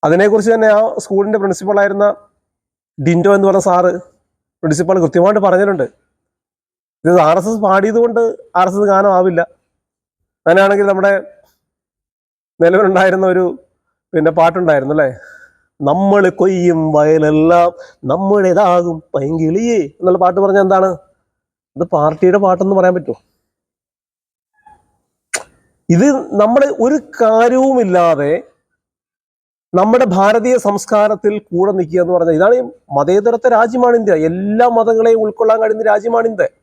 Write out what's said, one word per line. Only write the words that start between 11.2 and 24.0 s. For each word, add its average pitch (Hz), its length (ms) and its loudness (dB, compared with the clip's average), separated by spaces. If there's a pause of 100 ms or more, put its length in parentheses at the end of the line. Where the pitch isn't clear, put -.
നിലവിലുണ്ടായിരുന്ന 190 680 2
ഒരു 185 100 0 (720)
പിന്നെ 160 260 0
പാട്ടുണ്ടായിരുന്നു 160 560 0
അല്ലേ, 151 120 0 (840)
"നമ്മൾ 196 340 0 (180)
കൊയ്യും 175 400 0 (160)
വയലെല്ലാം 156 760 2 (400)
നമ്മുടേതാകും 180 840 0 (180)
പൈങ്കിളിയേ" 165 640 -2 (200)
എന്നുള്ള 185 240 0
പാട്ട് 180 200 0
പറഞ്ഞാൽ 196 240 2
എന്താണ്? 190 220 0 (880)
ഇത് 151 80 -4 (100)
പാർട്ടിയുടെ 156 500 0
പാട്ടെന്ന് 190 340 0
പറയാൻ 185 180 2
പറ്റുമോ? 147 200 -8 (2750)